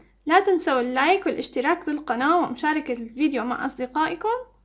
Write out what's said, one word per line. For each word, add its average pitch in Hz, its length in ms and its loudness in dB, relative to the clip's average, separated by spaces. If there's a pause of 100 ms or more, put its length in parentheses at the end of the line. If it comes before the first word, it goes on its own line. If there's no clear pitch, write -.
(260)
لا 339 140 6
تنسوا 349 400 2
اللايك 269 460 2
والاشتراك 311 600 -2
بالقناة 294 520 0
ومشاركة 302 540 -2
الفيديو 240 520 -2
مع 247 220 -4
أصدقائكم. 302 640 -4 (360)